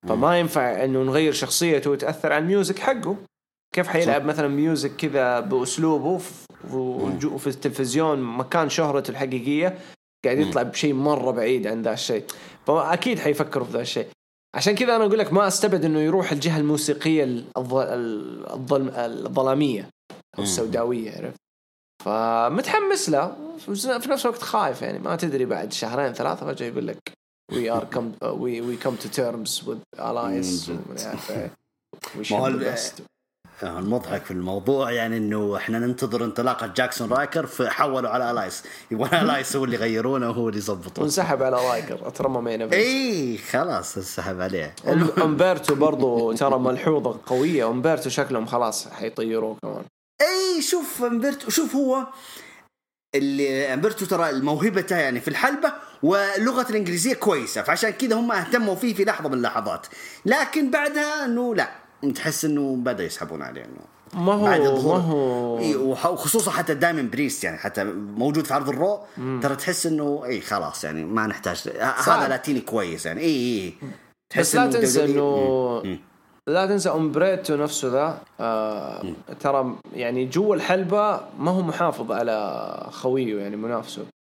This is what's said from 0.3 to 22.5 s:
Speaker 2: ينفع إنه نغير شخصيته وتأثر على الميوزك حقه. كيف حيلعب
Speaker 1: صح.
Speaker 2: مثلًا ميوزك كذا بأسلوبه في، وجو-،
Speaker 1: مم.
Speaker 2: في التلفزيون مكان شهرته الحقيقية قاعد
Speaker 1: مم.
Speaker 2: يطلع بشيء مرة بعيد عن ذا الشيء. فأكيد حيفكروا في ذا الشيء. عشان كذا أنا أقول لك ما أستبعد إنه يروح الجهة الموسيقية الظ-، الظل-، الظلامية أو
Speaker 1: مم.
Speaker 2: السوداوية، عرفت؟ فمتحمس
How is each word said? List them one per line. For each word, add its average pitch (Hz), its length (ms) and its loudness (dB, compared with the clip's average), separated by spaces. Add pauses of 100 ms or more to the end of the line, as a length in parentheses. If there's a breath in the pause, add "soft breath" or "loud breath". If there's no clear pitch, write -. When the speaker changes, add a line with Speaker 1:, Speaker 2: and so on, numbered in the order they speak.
Speaker 2:
ينفع 131 460 2
إنه 131 180 2
نغير 143 300 4
شخصيته 147 580 2
وتأثر 151 420 0
على 151 100 4
الميوزك 190 360 2
حقه. 226 380 0 (580)
كيف 175 140 0
حيلعب 147 320 4
Speaker 1:
صح. 143 60 -4
Speaker 2:
مثلًا 151 220 2
ميوزك 143 480 2
كذا 131 440 2
بأسلوبه 139 760 2
في، - 140 -10 (400)
وجو-، 131 580 -2
Speaker 1:
مم. 139 80 -6
Speaker 2:
في - 80 -4
التلفزيون 135 720 0
مكان 127 500 0
شهرته 139 420 0
الحقيقية 139 680 0 (460 loud breath)
قاعد 123 120 4
Speaker 1:
مم. 147 120 4
Speaker 2:
يطلع 139 140 2
بشيء 139 320 0
مرة 135 360 2
بعيد 117 360 2
عن 113 160 -4
ذا 110 100 0
الشيء. 113 320 -2 (420 loud breath)
فأكيد 165 520 2
حيفكروا 143 480 0
في 123 60 -10
ذا 117 80 -2
الشيء. 120 260 -4 (500)
عشان 196 180 2
كذا 240 220 2
أنا 220 80 4
أقول 208 140 4
لك 180 140 2
ما 196 140 6
أستبعد 185 380 2
إنه 156 160 4
يروح 160 320 2
الجهة 156 260 0
الموسيقية 151 680 2 (340)
الظ-، 127 280 0 (680)
الظل-، 131 440 0
الظلامية 123 840 0 (300)
أو - 260 -16
Speaker 1:
مم. 101 60 -2
Speaker 2:
السوداوية، 117 720 -2
عرفت؟ - 200 -10 (680)
فمتحمس 120 1040 2